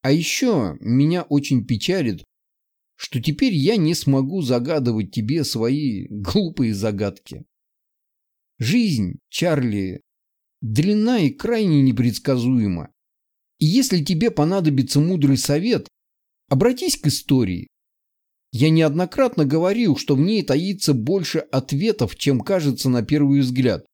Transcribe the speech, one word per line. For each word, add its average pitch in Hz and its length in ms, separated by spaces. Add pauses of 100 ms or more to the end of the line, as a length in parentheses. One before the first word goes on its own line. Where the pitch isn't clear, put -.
А 135 100
еще 156 680
меня 147 420
очень 143 460
печалит, 120 560 (720)
что - 260
теперь 202 320
я 165 220
не 165 180
смогу 139 480
загадывать 123 720
тебе 131 320
свои 120 680
глупые 110 640
загадки. 101 720 (1120)
Жизнь, 131 640 (100)
Чарли, 107 720 (600)
длинна 202 640
и 131 40
крайне 208 520
непредсказуема. 120 1080 (680)
И 156 60
если 185 380
тебе 190 280
понадобится 151 680
мудрый 147 380
совет, 175 520 (580)
обратись 247 500
к 160 100
истории. 117 600 (840)
Я 139 180
неоднократно 165 760
говорил, 170 540
что - 180
в 131 60
ней 202 200
таится 160 520
больше 156 460
ответов, 151 760
чем 135 240
кажется 147 500
на 120 140
первый 143 380
взгляд. 127 520